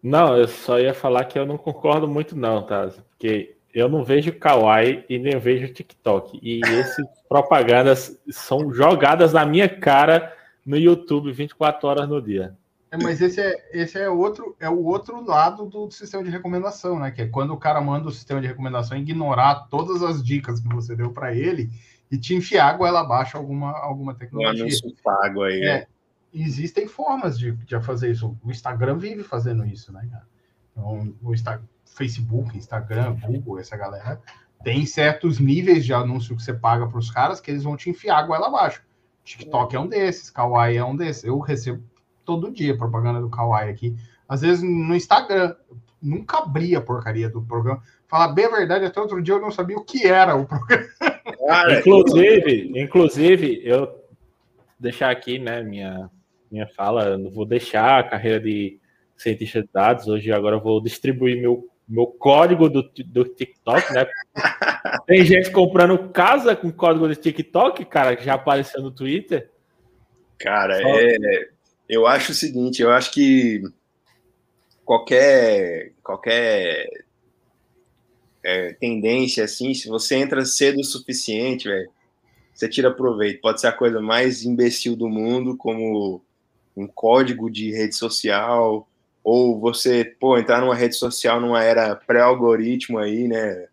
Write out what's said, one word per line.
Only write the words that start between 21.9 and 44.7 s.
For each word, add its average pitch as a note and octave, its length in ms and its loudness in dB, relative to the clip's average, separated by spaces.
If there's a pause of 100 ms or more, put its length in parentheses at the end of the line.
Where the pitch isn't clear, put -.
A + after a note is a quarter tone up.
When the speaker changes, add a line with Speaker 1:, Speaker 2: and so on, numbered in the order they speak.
Speaker 2:
e C3+ 60 -4
te F3 180 -4
enfiar F3+ 340 2
a - 40 0
goela F3 280 2
abaixo C3 360 -2
alguma, C#3 420 -8
alguma C#3 340 -10
Speaker 3:
Um - 20 -14
Speaker 2:
tecnologia. A2+ 480 -4
Speaker 3:
anúncio A#2 300 -4 (100)
pago G2+ 400 -2
aí, F#2+ 180 -2
Speaker 2:
É, F#2+ 180 0
Speaker 3:
né? - 80 -14 (460)
Speaker 2:
existem D#3+ 540 -6
formas C4 520 -6
de, A#2+ 140 -4
de A2+ 280 -8
fazer A#2+ 300 -4
isso. A2+ 320 -6
O A#2 80 -8
Instagram B2+ 460 -4
vive G#3 260 -10
fazendo A#2 420 -4
isso, G2 260 -12
né, G2 200 -14
cara? A2+ 160 -20 (440)
Então, G#2+ 420 -10 (100)
o A#2+ 100 -4
Insta-, A2+ 280 -6 (340)
Facebook, A#2 640 -6
Instagram, A2+ 640 -6
Google, A2 380 -8
essa G2 180 -16
galera, G2+ 440 -10 (420)
tem C3+ 220 -2
certos D3+ 540 0
níveis D3+ 460 4
de B2+ 80 -2
anúncio A#2+ 420 -4
que - 80 -10
você B2 100 -8
paga A#2 340 0
pros A#2 220 -6
caras D3+ 320 -2
que - 80 -14
eles C#3+ 140 -6
vão D3 140 -6
te - 120 -8
enfiar F3 300 -2
a D3+ 40 0
goela E3 240 -2
abaixo. A3+ 360 -2 (400)
TikTok - 520 -6
é C3 40 -2
um D#3 80 -6
desses, G3 420 -4
Kawaii A#2+ 480 0
é A#2+ 60 -2
um C3 120 -6
desses. D#3+ 280 -6
Eu B2+ 160 -4
recebo B2 420 -6 (440)
todo F3 260 -4
dia D3 260 -4
propaganda A#2 440 -2
do A#2 80 -6
Kawaii A2+ 420 -2
aqui. A#2 240 -8 (320)
Às C#3 140 -6
vezes F3 200 2
no E3+ 340 -2